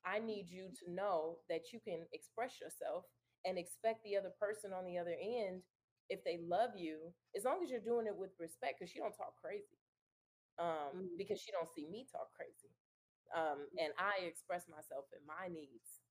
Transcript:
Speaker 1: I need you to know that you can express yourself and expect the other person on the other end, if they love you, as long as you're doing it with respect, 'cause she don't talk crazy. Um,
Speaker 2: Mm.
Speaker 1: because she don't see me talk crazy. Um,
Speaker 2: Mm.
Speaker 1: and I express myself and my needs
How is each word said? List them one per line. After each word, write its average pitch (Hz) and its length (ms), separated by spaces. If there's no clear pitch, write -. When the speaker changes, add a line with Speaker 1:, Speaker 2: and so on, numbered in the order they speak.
Speaker 1:
I 196 160
need 214 300
you 190 200
to 175 80
know 175 560
that - 240
you 233 80
can 170 320
express - 480
yourself - 460
and 185 140
expect 226 460
the 202 120
other 190 140
person 208 320
on 185 140
the 175 120
other 170 220
end, 196 420
if 196 160
they 170 140
love 180 380
you, 160 380
as 196 80
long 330 200
as 262 60
you're 240 100
doing 233 260
it 202 100
with 190 220
respect, 170 420
'cause 175 100
she - 80
don't 196 160
talk - 220
crazy. 202 420
Um, 160 360
Speaker 2:
Mm. 185 220
Speaker 1:
because 190 240
she 214 120
don't 165 160
see 147 180
me 220 200
talk - 280
crazy. - 400
Um, 147 400
Speaker 2:
Mm. 185 60
Speaker 1:
and 151 180
I 196 220
express 175 480
myself 151 440
and - 140
my 170 220
needs 147 640